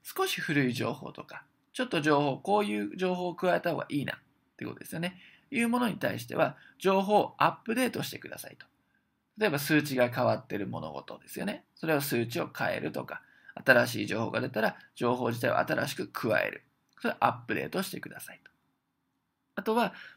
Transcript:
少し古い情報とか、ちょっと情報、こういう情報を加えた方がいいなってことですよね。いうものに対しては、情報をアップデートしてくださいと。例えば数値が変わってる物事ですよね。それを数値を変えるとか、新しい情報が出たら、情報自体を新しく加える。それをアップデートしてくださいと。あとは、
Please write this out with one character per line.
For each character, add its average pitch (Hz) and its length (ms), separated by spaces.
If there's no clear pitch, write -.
少 - 240
し - 140
古 139 260
い 123 60
情 117 220
報 - 180
と - 120
か、 - 200
ち - 100
ょ - 20
っ 240 40
と 165 120
情 147 200
報、 143 180
こ 208 200
う 208 60
い 208 160
う - 160
情 180 180
報 180 140
を 165 60
加 175 200
え 170 60
た 170 100
方 143 60
が - 120
い 139 140
い - 20
な - 100
っ - 40
て - 80
こ - 80
と - 80
で - 60
す - 80
よ 160 60
ね。 180 200
い - 120
う 233 60
も 247 120
の 240 80
に - 80
対 117 240
し - 60
て - 100
は、 - 200
情 196 240
報 208 140
を - 220
ア 160 100
ッ 170 160
プ 226 100
デ 247 140
ー - 20
ト - 120
し - 80
て - 80
く - 100
だ - 100
さ - 100
い - 100
と。 - 80
例 214 80
え 185 40
ば 143 80
数 147 240
値 147 140
が 123 120
変 120 160
わ 110 120
っ - 100
て 107 120
る 98 80
物 78 260
事 - 260
で - 100
す - 100
よ - 80
ね。 214 180
そ - 120
れ 160 80
を 139 60
数 120 260
値 143 140
を 160 80
変 - 260
え - 60
る - 120
と - 120
か、 - 180
新 123 220
し 117 180
い - 20
情 110 200
報 - 40
が - 100
出 127 100
た - 100
ら、 - 160
情 123 220
報 123 120
自 120 120
体 127 100
を - 80
新 139 300
し - 60
く - 140
加 - 320
え 50 100
る。 - 140
そ 240 80
れ - 60
を - 60
ア - 100
ッ 120 160
プ - 80
デ 135 120
ー - 40
ト 190 120
し - 80
て - 100
く - 80
だ - 120
さ - 120
い - 120
と。 - 60
あ - 80
と 220 120
は、 226 200